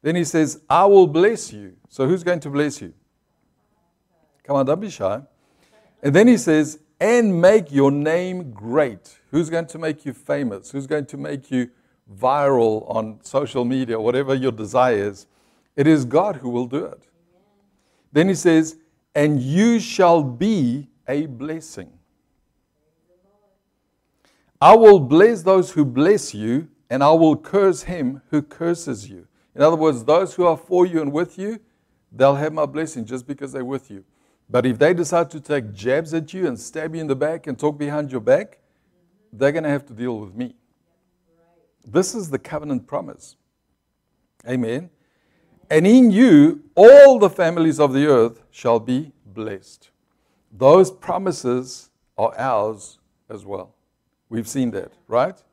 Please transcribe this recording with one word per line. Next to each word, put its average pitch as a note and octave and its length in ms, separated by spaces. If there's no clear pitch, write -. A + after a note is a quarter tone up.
Then D#3+ 140
he F3 80
says, D#3 360
"I F3 160
will G3 200
bless F3+ 460
you." G2+ 240
So C3+ 180
who's E3+ 160
going F3 180
to D3 100
bless C#3+ 300
you? F2 140
Come C#3+ 120
on, C3+ 100
don't D#3+ 140
be G#3 100
shy. G#2 300
And C#3 120
then A3 140
he A#3+ 80
says, D#3 420
"And G#3+ 400
make F3+ 320
your C#3 180
name E3 640
great." A2+ 640
Who's D#3 200
going E3 160
to - 120
make D#3+ 280
you C3 60
famous? A#2+ 580
Who's C#3 160
going D3 200
to D3 100
make C#3+ 340
you B2 200
viral B2+ 760
on A2 340
social C3 420
media, A#2+ 360
whatever C3 340
your B2+ 180
desire A2+ 440
is? G2+ 300
It C#3+ 120
is D3+ 180
God D#3+ 320
who B2+ 140
will B2 160
do C3+ 180
it. - 240
Then D#3+ 160
he F#3+ 60
says, D#3+ 420
"And D3 280
you G#3 380
shall E3+ 420
be C#3+ 680
a D3 180
blessing." C#3+ 720
"I F3+ 160
will G#3 240
bless E3+ 420
those F#3 300
who D3+ 120
bless D3 480
you, A2+ 360
and C3 140
I C#3+ 80
will D#3+ 260
curse F#3+ 460
him C#3+ 480
who D3+ 100
curses D3 680
you." F#2 160
In C#3 80
other D#3+ 140
words, D3 280
those F3 300
who F3+ 120
are E3 100
for F3+ 280
you E3+ 160
and C#3+ 100
with F3 280
you, G#3 220
they'll C3+ 220
have D3+ 180
my D3+ 140
blessing C#3+ 400
just B2 200
because C#3 260
they're C3 120
with C3 260
you. G2 140
But B2 160
if A#2 120
they D3+ 140
decide E3+ 380
to D3+ 100
take C3 320
jabs C3 400
at E3 220
you F#3 120
and A#2+ 140
stab D#3+ 340
you E3 60
in D#3+ 60
the C3+ 100
back D#3 300
and C3 120
talk D3+ 200
behind D3 340
your B2 80
back, C#3 380
they're C3+ 200
gonna D#3 180
have C#3 160
to A#2+ 80
deal A#2 260
with F#2+ 140
me. A#2+ 200
This F#3 280
is G3 140
the C3+ 100
covenant D3 480
promise. - 500
Amen. B2+ 440
"And D#3 160
in A#3+ 240
you, F#3 520
all C4 440
the G3+ 120
families E3 500
of C3+ 140
the C#3+ 120
earth A#2+ 440
shall A#2 280
be B2+ 340
blessed." G2+ 680
Those D#3 380
promises C#3 960
are G#2+ 180
ours A2 640
as G2 160
well. G2 280
We've A2+ 180
seen B2+ 260
that, G2 200
right? C#3 340